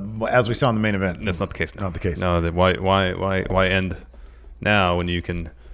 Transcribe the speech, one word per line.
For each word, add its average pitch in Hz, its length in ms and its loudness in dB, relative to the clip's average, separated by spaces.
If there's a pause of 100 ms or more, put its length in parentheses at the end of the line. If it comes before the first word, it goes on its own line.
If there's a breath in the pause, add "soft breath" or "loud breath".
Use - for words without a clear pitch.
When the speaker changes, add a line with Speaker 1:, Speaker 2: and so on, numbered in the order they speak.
(280)
Speaker 1:
as 117 200 4
we 117 60 0
saw 135 160 2
in 110 40 2
the 110 60 0
main 107 160 2
event, 95 280 -2
Speaker 2:
That's 92 140 -2
not 98 120 -4
the - 80 -14
case - 180 -4
now. 101 60 -8
Speaker 1:
Not 90 120 -4
the 90 60 -8
case. 90 180 -2
Speaker 2:
No, 90 220 2
then 82 160 -2
why, 92 220 4
why, 95 340 2
why, 95 320 -2
why 92 240 2
end 92 280 0 (640 soft breath)
now 95 360 4
when 87 100 0
you 87 160 -2
can 87 280 -6 (240 soft breath)